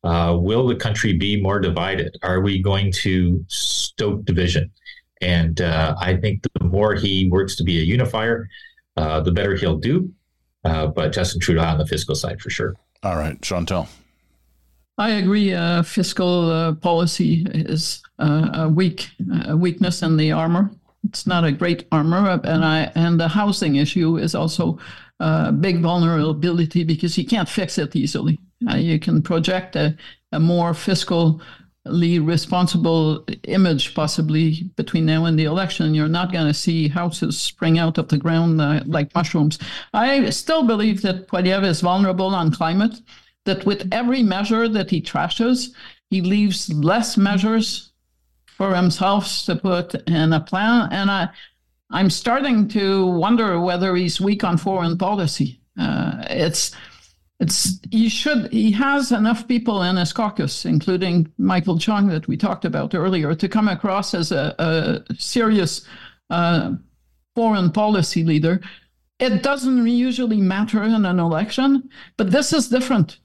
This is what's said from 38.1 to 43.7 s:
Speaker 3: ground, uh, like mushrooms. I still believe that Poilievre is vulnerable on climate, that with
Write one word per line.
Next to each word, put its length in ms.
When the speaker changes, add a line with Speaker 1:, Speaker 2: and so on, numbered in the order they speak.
Speaker 3:
ground, 440
uh, 240
like 280
mushrooms. 460
I 360
still 340
believe 380
that 260
Poilievre 380
is 160
vulnerable 520
on 180
climate, 500
that 200
with 260